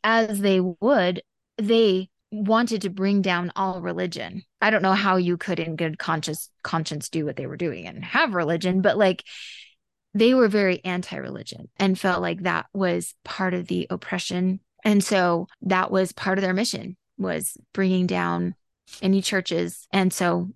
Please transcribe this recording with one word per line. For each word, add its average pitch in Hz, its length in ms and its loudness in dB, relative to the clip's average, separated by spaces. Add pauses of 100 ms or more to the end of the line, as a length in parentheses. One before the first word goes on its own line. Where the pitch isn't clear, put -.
as 220 380 2
they 196 200 4
would, 185 600 2 (360)
they 208 520 4 (220)
wanted 220 520 0
to 196 60 -2
bring 196 320 2
down 175 340 0
all 190 260 -2
religion. 175 640 -6 (180)
I 208 80 4
don't 214 140 2
know 190 100 4
how 202 220 2
you 180 220 2
could 175 220 -4
in 160 180 -6
good 160 200 -4
conscience, 156 520 -4 (120)
conscience 160 480 -4
do 160 160 -4
what - 120 -6
they 139 100 -8
were 139 100 -12
doing 95 300 -6
and 90 160 -14
have 262 320 0
religion, 175 460 0
but, 185 160 2
like, 190 260 2 (920)
they 226 200 6
were 254 160 6
very 196 340 2
anti-religion - 920 -8
and 190 200 4
felt 185 240 0
like 175 220 -4
that 170 300 -2
was 175 500 -2
part 185 300 -2
of 180 140 -4
the 180 220 -2
oppression. 185 680 -2 (260)
And 202 180 4
so 180 440 2 (160)
that 185 280 0
was 190 220 0
part 190 240 -2
of 196 60 0
their 185 100 0
mission, 190 420 -4 (220)
was 180 400 -6 (160)
bringing 185 340 2
down 175 480 -2 (460)
any 190 200 4
churches. 175 720 -4
And 185 220 2
so 175 420 0